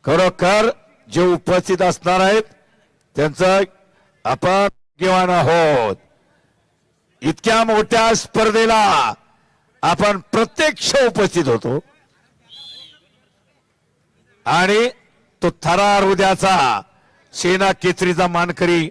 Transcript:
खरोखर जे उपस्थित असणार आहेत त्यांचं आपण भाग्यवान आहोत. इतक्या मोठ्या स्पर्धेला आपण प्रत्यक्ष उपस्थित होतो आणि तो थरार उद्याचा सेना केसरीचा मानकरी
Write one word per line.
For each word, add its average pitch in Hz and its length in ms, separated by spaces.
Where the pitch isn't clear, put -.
खरोखर 185 640
जे 160 140
उपस्थित 180 560
असणार 180 380
आहेत 208 240
त्यांचं 185 460
आपण 180 420
भाग्यवान 185 640
आहोत. 151 640
इतक्या 220 420
मोठ्या 226 500
स्पर्धेला 214 1000
आपण 190 360
प्रत्यक्ष 233 640
उपस्थित 208 520
होतो 120 320
आणि 185 420
तो 175 80
थरार 196 400
उद्याचा 185 800
सेना 190 380
केसरीचा 180 560
मानकरी 175 640